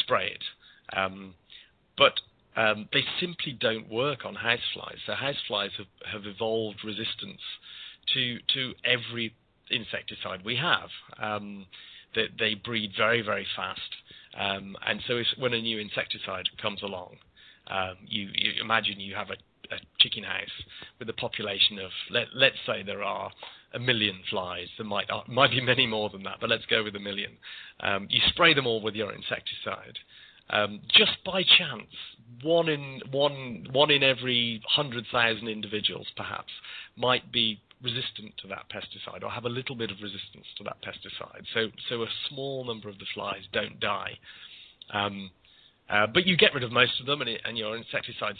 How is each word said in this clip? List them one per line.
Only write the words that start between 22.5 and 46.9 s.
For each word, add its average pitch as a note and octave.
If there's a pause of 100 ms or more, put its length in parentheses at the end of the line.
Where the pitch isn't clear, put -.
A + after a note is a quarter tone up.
say G#2+
there G2
are G2 (420)
a -
million G#2+ (100)
flies. F2+ (100)
There A2+
might, G2+
uh, G#2+
might B2+
be B2
many B2+
more G#2+
than G2
that, G2
but A2+
let's A2+
go A2+
with G#2
a G2+
million. G2+ (480)
Um, G2
you -
spray E3
them C#3
all A2+
with G#2+
your G#2
insecticide. - (540)
Um, G#2 (140)
just -
by F#3
chance, C3 (540)
one E3
in, C#3
one, C3+
one C#3+
in C#3
every A#2+
hundred A#2+
thousand A2+
individuals, G#2 (100)
perhaps, - (440)
might B2
be A2+ (280)
resistant A2+ (100)
to G2
that - (100)
pesticide -
or G#2+
have A#2
a A#2+
little C3
bit G#2+
of F#2+ (100)
resistance G2 (100)
to G2+
that -
pesticide. - (100)
So, A2+ (260)
so B2
a - (120)
small C3+
number A2
of G2+
the G2
flies G2+ (140)
don't G#2
die. G2+ (840)
Um, G2 (560)
uh, G#2
but F3
you F#3
get G3
rid B2+
of A2+
most B2